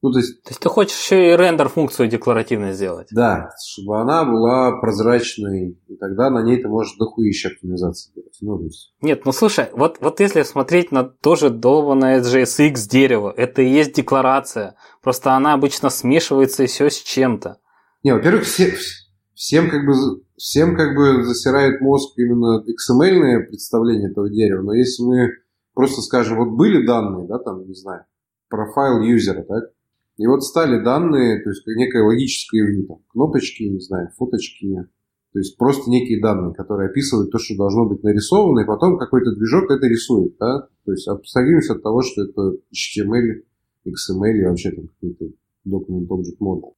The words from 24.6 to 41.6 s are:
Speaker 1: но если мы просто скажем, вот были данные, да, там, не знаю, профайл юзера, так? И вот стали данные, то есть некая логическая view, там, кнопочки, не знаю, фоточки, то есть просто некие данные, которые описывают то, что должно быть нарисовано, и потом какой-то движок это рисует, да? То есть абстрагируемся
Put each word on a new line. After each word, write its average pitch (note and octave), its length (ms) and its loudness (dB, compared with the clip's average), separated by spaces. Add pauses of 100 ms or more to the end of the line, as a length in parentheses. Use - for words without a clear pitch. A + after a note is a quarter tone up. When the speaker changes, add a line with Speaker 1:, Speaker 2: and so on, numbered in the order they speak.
Speaker 1:
но G2+ 120 -2
если B2+ 280 0
мы B2 260 2 (460)
просто C3 280 0
скажем, A2+ 340 0
вот A#2 200 -2
были E3 300 4
данные, G2 400 -2
да, G#2 120 -8
там, F#2 280 -10
не F#2+ 80 -16
знаю, F#2 300 -16 (460)
профайл A2+ 500 0
юзера, G#2+ 420 2
так? G#2+ 280 -8 (480)
И G#2+ 80 -2
вот C3+ 160 2
стали C3 400 0
данные, B2+ 600 0
то G#2 80 -6
есть - 160 -10
некая A#2 360 0
логическая A2+ 600 0
view, G2+ 260 -2
там, E2 80 -18 (160)
кнопочки, C3 520 -2
не G2 160 -4
знаю, F2+ 360 -6
фоточки, G#2+ 580 -6 (600)
то G2+ 40 -2
есть - 200 -8
просто C3+ 320 0
некие A#2+ 320 0
данные, F#2 320 -2
которые G2 340 -4
описывают A#2+ 420 -2
то, - 80 -6
что A2+ 160 -6
должно G2 300 0
быть G2+ 180 -4
нарисовано, A#2+ 580 2
и G2+ 60 0
потом F3 300 2
какой-то B2 380 0
движок A2+ 360 0
это C3+ 160 4
рисует, A2+ 540 0
да? C3 280 -2 (180)
То G2+ 60 -4
есть - 140 -6
абстрагируемся B2+ 680 2